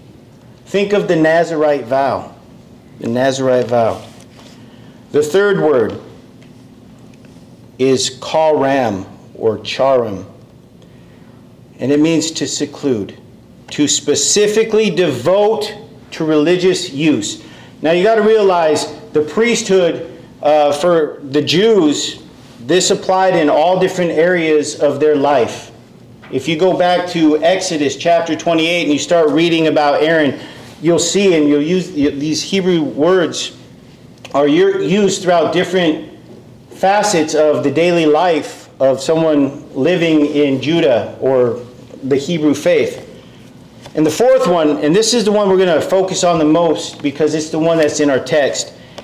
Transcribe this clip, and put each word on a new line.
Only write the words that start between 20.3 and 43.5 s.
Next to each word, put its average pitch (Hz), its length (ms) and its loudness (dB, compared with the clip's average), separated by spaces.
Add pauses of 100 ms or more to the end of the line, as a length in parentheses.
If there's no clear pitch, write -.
uh, 147 300 4
for 160 500 0
the 143 200 -2
Jews, 165 800 0 (380)
this 165 300 0
applied 185 440 0
in 151 160 2
all 175 300 2
different 175 320 -2
areas 160 640 0
of 143 220 0
their 151 160 2
life. 139 540 -2 (640)
If 127 140 -6
you 160 100 -2
go 170 220 0
back 180 320 0
to 151 320 2
Exodus 160 540 -2
chapter 165 400 0
twenty-eight 165 480 0
and 147 80 0
you 139 80 0
start 170 300 2
reading 165 360 2
about 147 340 2
Aaron, 156 380 2 (420)
you'll 160 200 2
see, 190 360 2
and 147 120 2
you'll 147 120 2
use, 170 300 -2
these 143 500 -2
Hebrew 180 420 0
words 147 720 0 (760)
are 143 140 2
u-, 190 340 2
used 190 420 0
throughout 170 300 2
different 175 560 -2 (600)
facets 190 640 0
of 151 300 2
the 143 60 2
daily 165 360 2
life 156 640 0 (120)
of 131 200 2
someone 151 720 0
living 160 520 0
in 143 360 0
Judah 139 580 0
or 123 460 0 (380)
the 139 120 0
Hebrew 151 380 0
faith. - 540 -2 (880)